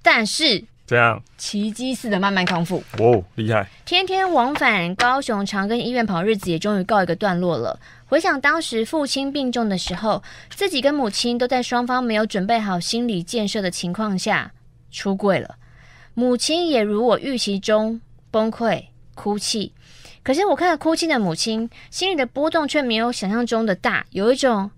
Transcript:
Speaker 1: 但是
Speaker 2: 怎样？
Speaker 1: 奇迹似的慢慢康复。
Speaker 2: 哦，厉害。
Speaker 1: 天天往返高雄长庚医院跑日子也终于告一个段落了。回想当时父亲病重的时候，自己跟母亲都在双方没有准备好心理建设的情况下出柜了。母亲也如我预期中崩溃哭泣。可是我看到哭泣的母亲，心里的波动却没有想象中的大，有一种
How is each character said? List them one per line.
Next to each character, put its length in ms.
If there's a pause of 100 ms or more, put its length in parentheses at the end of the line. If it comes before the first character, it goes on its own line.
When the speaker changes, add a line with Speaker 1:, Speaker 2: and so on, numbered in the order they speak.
Speaker 1:
但 240
是 360 (240)
Speaker 2:
怎 120
样？ 240 (160)
Speaker 1:
奇 340
迹 240
似 140
的 100
慢 140
慢 100
康 220
复。 180 (140)
Speaker 2:
哦， 260 (120)
厉 180
害。 120 (200)
Speaker 1:
天 200
天 240
往 260
返 400
高 260
雄 240
长 240
庚 60
医 160
院 140
跑 160
日 140
子 160
也 80
终 180
于 60
告 180
一 40
个 100
段 240
落 180
了。 220 (280)
回 120
想 220
当 200
时 220
父 240
亲 240
病 180
重 200
的 80
时 180
候， 260 (280)
自 200
己 120
跟 120
母 160
亲 280
都 100
在 160
双 240
方 160
没 100
有 120
准 200
备 140
好 180
心 300
理 160
建 240
设 140
的 100
情 220
况 260
下 320 (400)
出 240
柜 240
了。 160 (600)
母 200
亲 320
也 140
如 240
我 140
预 180
期 220
中 420 (300)
崩 200
溃 340 (300)
哭 240
泣。 340 (500)
可 100
是 140
我 80
看 120
到 80
哭 200
泣 120
的 100
母 160
亲， 360 (220)
心 200
里 40
的 100
波 240
动 180
却 140
没 140
有 160
想 180
象 160
中 200
的 80
大， 360
有 240
一 20
种 420